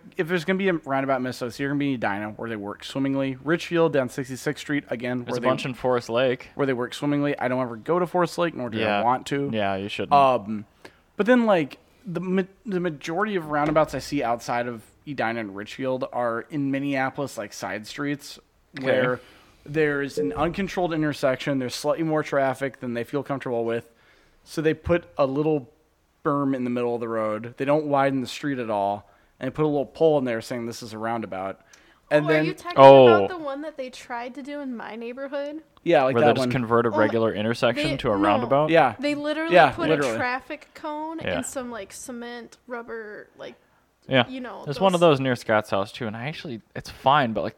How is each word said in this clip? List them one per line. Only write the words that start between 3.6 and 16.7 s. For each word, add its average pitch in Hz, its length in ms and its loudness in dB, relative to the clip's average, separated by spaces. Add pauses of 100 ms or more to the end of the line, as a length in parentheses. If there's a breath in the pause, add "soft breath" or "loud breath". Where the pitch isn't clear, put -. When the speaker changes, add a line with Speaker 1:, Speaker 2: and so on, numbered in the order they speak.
Speaker 1:
down 131 160 2
sixty-sixth 131 500 -6
Street 147 300 -4
again, 123 300 -4
Speaker 2:
There's 120 140 -8
Speaker 1:
where 123 40 -2
Speaker 2:
a 120 40 -4
Speaker 1:
they, 123 60 0
Speaker 2:
bunch 131 200 0
in 127 80 -6
Forest 123 340 -2
Lake. 123 460 0
Speaker 1:
where 143 100 -2
they 135 80 0
work 120 220 -6
swimmingly. 143 420 0
I 127 100 -2
don't 127 140 -2
ever 117 140 -6
go 151 240 -2
to 180 80 0
Forest 175 320 0
Lake, 170 160 0
nor 123 160 -6
do 110 80 -2
I - 20 0
Speaker 2:
Yeah. 104 220 2
Speaker 1:
want 123 240 2
to. 139 260 -2
Speaker 2:
Yeah, 101 220 0
you 95 120 -4
shouldn't. 104 260 -4
Speaker 1:
Um, 113 520 4 (500 loud breath)
but 202 120 -2
then, 240 180 6
like, 175 320 2 (260)
the 175 180 -6
ma-, 185 200 0 (240)
the 190 140 -2
majority 175 560 -4
of 160 160 -4
roundabouts 151 420 2
I 139 60 -4
see 143 240 -4
outside 120 420 -2
of 117 160 -10 (300)
Edina 117 300 -2
and 98 140 -10
Richfield 127 580 -6
are 117 360 -2
in 139 220 -4